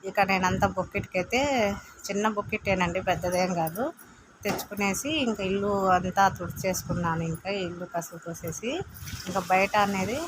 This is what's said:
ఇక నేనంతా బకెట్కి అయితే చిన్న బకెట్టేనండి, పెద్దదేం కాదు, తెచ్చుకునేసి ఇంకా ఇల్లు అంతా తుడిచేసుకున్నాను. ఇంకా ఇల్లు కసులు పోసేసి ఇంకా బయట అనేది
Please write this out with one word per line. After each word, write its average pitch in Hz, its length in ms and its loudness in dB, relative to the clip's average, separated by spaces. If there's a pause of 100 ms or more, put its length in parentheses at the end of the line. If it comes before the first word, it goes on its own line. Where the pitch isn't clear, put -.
ఇక 190 160 -2
నేనంతా 190 480 4
బకెట్కి 190 500 -4
అయితే 233 580 2 (300)
చిన్న 202 220 0
బకెట్టేనండి, 196 720 0
పెద్దదేం 180 520 2
కాదు, 170 400 0 (500)
తెచ్చుకునేసి 202 680 -2
ఇంకా 233 340 0
ఇల్లు 196 460 2
అంతా 185 380 6
తుడిచేసుకున్నాను. 175 960 -2
ఇంకా 165 260 -6
ఇల్లు 180 460 -6
కసులు 170 320 -6
పోసేసి 220 560 -6 (440)
ఇంకా 185 220 -2
బయట 196 280 4
అనేది 202 500 2